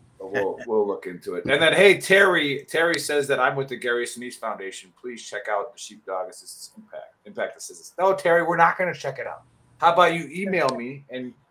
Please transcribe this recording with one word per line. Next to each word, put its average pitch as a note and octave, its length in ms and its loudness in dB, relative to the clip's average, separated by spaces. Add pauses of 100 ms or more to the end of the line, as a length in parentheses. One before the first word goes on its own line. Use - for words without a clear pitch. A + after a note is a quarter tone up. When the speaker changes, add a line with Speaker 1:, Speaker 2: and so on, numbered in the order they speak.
(200)
Speaker 1:
but F#2+ 120 -12
we'll, G2 300 -2
Speaker 2:
<laughs> A#2 60 -14
Speaker 1:
we'll A2 200 2
look F#2 200 -6
into F2 280 -10
it. F2 100 -6
And D3 160 2
then, D#3+ 120 4
hey, F#3 260 8
Terry, F3 680 4
Terry E3 300 0
says D3 300 0
that B2+ 100 0
I'm C#3 160 2
with C#3 140 -4
the B2 80 -8
Gary A#2+ 280 -2
Sinise A#2+ 300 -12
Foundation. G2 680 -10
Please B2 260 -12
check G#2 220 -10
out G2+ 240 -2
the - 60 -20
Sheepdog F#2+ 500 -10
Assistance - 480 -18
Impact, - 360 -18 (120)
Impact G#2 320 -8
Assistance. - 400 -18
No, F#3 160 4
Terry, E3+ 300 2
we're E3 140 -2
not E3 200 4
gonna F3+ 160 -2
check C3+ 240 -8
it A#2 80 -8
out. F2 160 -12 (380)
How E3+ 140 6
about E3+ 200 6
you D#3+ 180 -6
email F3+ 380 0
me B2+ 400 -8
and B2+ 240 -10 (180)